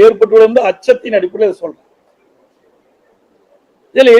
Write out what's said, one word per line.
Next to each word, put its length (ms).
ஏற்பட்டுள்ளது. 540
அச்சத்தின் 480
அடிப்படையில் 420
சொல்றேன். 260
இதுல 260